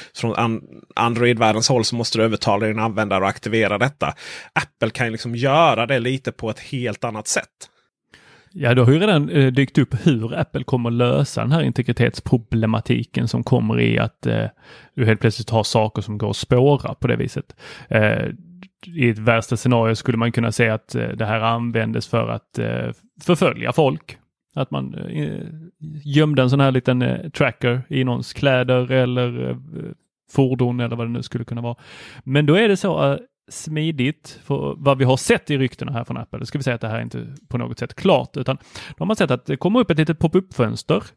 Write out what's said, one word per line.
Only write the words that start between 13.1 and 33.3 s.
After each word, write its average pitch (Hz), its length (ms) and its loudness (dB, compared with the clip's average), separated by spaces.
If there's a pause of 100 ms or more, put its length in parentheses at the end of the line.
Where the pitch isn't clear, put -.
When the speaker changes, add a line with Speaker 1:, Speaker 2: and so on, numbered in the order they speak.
Speaker 2:
som 120 160 -2
kommer 120 360 2
i 113 200 2
att, 113 260 -4
eh, 110 200 -2 (500)
du 123 100 0
helt 110 140 4
plötsligt 110 300 0
har 110 140 2
saker 107 380 0
som 104 160 -8
går 104 120 -4
att 107 80 -4
spåra 127 560 2
på - 140 -4
det 120 80 2
viset. - 400 -6 (340)
Eh, 110 360 2 (680)
i 127 140 2
ett 107 80 0
värsta 113 400 0
scenario 113 380 2
skulle 113 220 -2
man 117 140 0
kunna 117 200 0
säga 113 220 2
att, - 220 -8
eh, 117 120 -4
det 117 180 -6
här 110 140 -2
användes 117 680 -2
för 113 220 0
att, - 300 -8
eh, - 320 -4 (300)
förfölja 120 520 0
folk. 151 440 0 (380)
Att 139 160 -4
man, 139 220 -6
eh, - 520 -8 (600)
gömde 147 360 4
en 127 80 4
sån 139 100 4
här 139 120 4
liten, 127 300 2
eh, 127 280 -2
tracker 127 600 0
i 131 140 0
någons 123 300 -4
kläder 127 580 2
eller, 123 580 0
eh, 123 60 -4 (760)
fordon 123 480 2
eller 120 160 -4
vad 117 120 -4
det 117 40 -6
nu 120 120 -6
skulle 120 220 -8
kunna 120 160 -8
vara. 117 140 -6 (480)
Men 143 220 2
då 147 100 6
är 220 120 4
det 196 100 2
så, 151 360 0
eh, - 60 -4 (320)